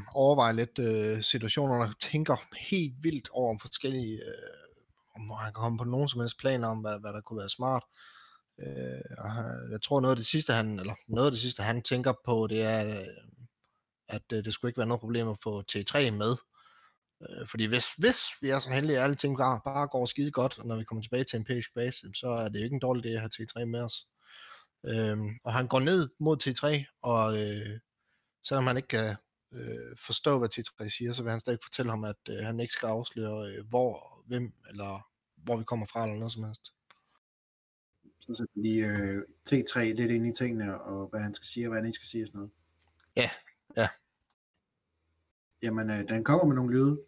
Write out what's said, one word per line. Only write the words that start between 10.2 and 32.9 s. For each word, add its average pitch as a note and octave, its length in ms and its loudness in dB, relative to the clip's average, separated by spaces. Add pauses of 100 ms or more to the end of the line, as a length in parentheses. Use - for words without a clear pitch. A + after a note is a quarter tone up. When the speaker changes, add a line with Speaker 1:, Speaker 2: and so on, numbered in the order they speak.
Speaker 1:
sidste, D3+ 260 2
han, A2 260 2
eller F#2+ 160 -4 (140)
noget A2+ 180 4
af D3 60 4
det A2+ 80 0
sidste, A#2+ 220 -2
han A2+ 200 0
tænker B2+ 300 2 (120)
på, A2+ 220 2
det G#2+ 160 0
er, A2 240 2
øh, G#2 200 -6 (1000)
at, - 240 -8
øh, G#2+ 120 0
det A2 80 -4
skulle B2 160 -2
ikke A#2+ 100 -6
være A2+ 100 2
noget A#2 120 2
problem A2+ 280 0
at G#2 140 -4
få G#2 200 -4
T G2+ 240 -4
tre C#3+ 240 2
med. G#2+ 260 2 (840)
Øh, - 260 -12
fordi A2+ 180 -2
hvis, - 260 2
hvis A3 260 4 (220)
vi C#3 100 0
er C3+ 80 4
så C3 120 -4
heldige, C#3+ 260 2
at B2+ 60 4
alle C#3+ 140 4
ting C#3 220 0
bare, B2+ 260 4
bare C#3+ 240 0
går B2 180 0
skide C#3+ 240 0
godt, C3 280 0
og A#2 80 -10
når A#2 100 -2
vi A2 80 -4
kommer A2 180 -8
tilbage B2 220 0
til - 120 -4
empirisk A#2 380 -2
base, A#2+ 400 -4
så - 140 -6
er A#2 200 0
det G#2 100 -4
jo G#2+ 60 0
ikke B2+ 100 -2
en C3 60 0
dårlig B2 240 2
idé A#2 40 -4
at A2+ 120 0
have A2 260 -4
T - 20 -10
tre A#2+ 180 -6
med A#2 140 -2
os. - 260 -6 (800)
Øhm, G#2+ 440 0 (160)
og A#2+ 80 -2
han B2+ 160 2
går C3 120 6
ned D#3+ 280 4 (100)
mod D#3 180 4
T B2+ 200 0
tre, D3 280 2 (180)
og, A2 380 4
øh, G#2 400 -4 (600)
selvom C3+ 240 2
han B2+ 100 4
ikke C3 120 -4
kan, A2 280 0 (360)
øh, A#2+ 440 -10 (100)
forstå, C3+ 320 2
hvad A#2 100 2
T A2+ 180 -6
tre G#2+ 240 -8
siger, A#2+ 220 -4
så B2 100 -4
vil A2+ 80 -2
han A2+ 100 -2
stadig A#2+ 220 0
fortælle - 280 -2
ham, A2 140 -2
at, G#2 120 -6 (120)
øh, G#2+ 160 -6
han A2+ 160 -4
ikke A#2 120 -4
skal - 140 -2
afsløre, A2 640 -4